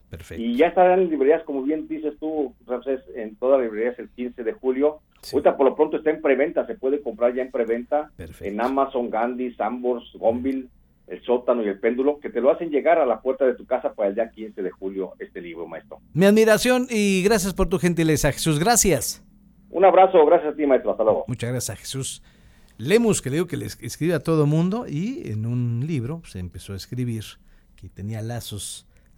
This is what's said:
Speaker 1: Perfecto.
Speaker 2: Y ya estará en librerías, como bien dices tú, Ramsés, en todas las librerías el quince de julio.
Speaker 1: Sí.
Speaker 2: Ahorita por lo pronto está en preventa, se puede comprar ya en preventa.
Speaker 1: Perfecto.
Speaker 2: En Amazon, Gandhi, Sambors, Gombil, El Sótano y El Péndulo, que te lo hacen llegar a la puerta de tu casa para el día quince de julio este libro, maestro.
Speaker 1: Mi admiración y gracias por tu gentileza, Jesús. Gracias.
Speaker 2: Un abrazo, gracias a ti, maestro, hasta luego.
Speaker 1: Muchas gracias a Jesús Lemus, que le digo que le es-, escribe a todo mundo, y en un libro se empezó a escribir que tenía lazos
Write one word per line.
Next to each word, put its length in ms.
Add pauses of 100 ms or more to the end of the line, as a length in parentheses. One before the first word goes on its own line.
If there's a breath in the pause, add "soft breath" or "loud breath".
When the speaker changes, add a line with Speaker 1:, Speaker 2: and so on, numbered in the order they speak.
Speaker 1:
Perfecto. 340
Speaker 2:
Y 140
ya 100
estará 280
en 140
librerías, 340
como 200
bien 240
dices 320
tú, 340 (140)
Ramsés, 320 (160)
en 220
todas 220
las 100
librerías 300
el 100
quince 340
de 80
julio. 480 (220)
Speaker 1:
Sí. 120
Speaker 2:
Ahorita 220
por 100
lo 120
pronto 180
está 140
en 120
preventa, 460
se 80
puede 240
comprar 340
ya 80
en 100
preventa. 680
Speaker 1:
Perfecto. 260
Speaker 2:
En 160
Amazon, 500
Gandhi, 440
Sambors, 600
Gombil, 520 (400)
El 140
Sótano 420
y 60
El 100
Péndulo, 400
que 120
te 100
lo 100
hacen 180
llegar 300
a 60
la 160
puerta 240
de 100
tu 100
casa 280
para 160
el 60
día 140
quince 320
de 100
julio 480
este 200
libro, 280
maestro. 320 (140)
Speaker 1:
Mi 120
admiración 640
y 340
gracias 300
por 160
tu 100
gentileza, 540
Jesús. 260
Gracias. 680 (460)
Speaker 2:
Un 140
abrazo, 400
gracias 280
a 20
ti, 100
maestro, 260
hasta 120
luego. 240
Speaker 1:
Muchas 220
gracias 280
a 20
Jesús 420 (560 soft breath)
Lemus, 440
que 80
le 80
digo 100
que 80
le 100
es-, 160
escribe 320
a 60
todo 260
mundo, 420
y 440
en 140
un 420
libro 380
se 140
empezó 340
a 20
escribir 480 (540)
que 120
tenía 320
lazos 640 (320)